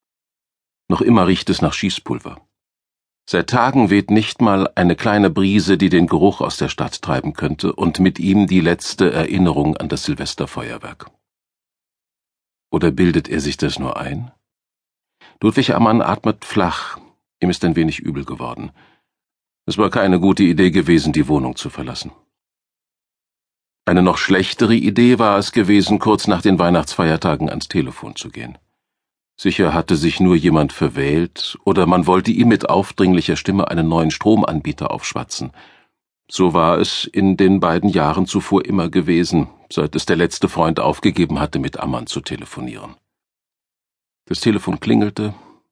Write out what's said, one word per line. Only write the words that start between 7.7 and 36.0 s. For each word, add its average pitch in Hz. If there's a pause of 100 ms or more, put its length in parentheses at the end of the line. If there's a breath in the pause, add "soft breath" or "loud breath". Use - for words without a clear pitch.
und 87
mit 92
ihm 95
die 92
letzte 85
Erinnerung 80
an -
das -
Silvesterfeuerwerk. - (1600)
Oder 82
bildet 82
er 78
sich 69
das 69
nur 67
ein? 113 (1120 soft breath)
Ludwig 113
Ammann 113
atmet -
flach. - (420)
Ihm 90
ist -
ein 80
wenig 80
übel 69
geworden. 62 (960 soft breath)
Es -
war 101
keine 95
gute 95
Idee 87
gewesen, 78
die 73
Wohnung 67
zu -
verlassen. - (1700)
Eine 90
noch 90
schlechtere 104
Idee 117
war 104
es 101
gewesen, 101
kurz 104
nach 95
den 95
Weihnachtsfeiertagen 80
ans -
Telefon -
zu -
gehen. - (800)
Sicher -
hatte 123
sich 78
nur 90
jemand 78
verwählt, 73
oder 95
man 90
wollte 92
ihm 123
mit 110
aufdringlicher 92
Stimme 98
einen 82
neuen 82
Stromanbieter -
aufschwatzen. - (800 soft breath)